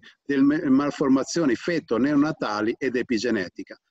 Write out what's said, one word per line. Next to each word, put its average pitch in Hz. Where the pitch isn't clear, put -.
delle 139
me-, 147
malformazioni 135
feto-neonatali 139
ed 127
epigenetica. 110